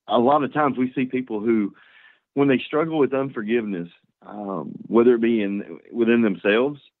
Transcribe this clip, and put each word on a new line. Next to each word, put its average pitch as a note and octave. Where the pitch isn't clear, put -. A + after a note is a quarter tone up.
A A2
lot C#3
of B2
times C#3
we B2+
see C3
people B2+
who, G#2+
when C#3
they B2+
struggle D#3+
with C3
unforgiveness, A2
um, F#2+
whether A#2+
it A2+
be A#2
in, G2+
within A#2
themselves, A2+